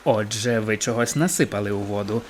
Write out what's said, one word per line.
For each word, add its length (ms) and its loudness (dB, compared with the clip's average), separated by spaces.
«Отже, 560 2
ви 180 0
чогось 380 0
насипали 560 0
у 80 -2
воду». 500 -2